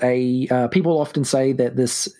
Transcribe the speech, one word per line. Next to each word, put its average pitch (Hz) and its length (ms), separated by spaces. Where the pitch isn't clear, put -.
a, 127 480
uh, 123 160
people 165 320
often 147 240
say 135 300
that 123 240
this, - 420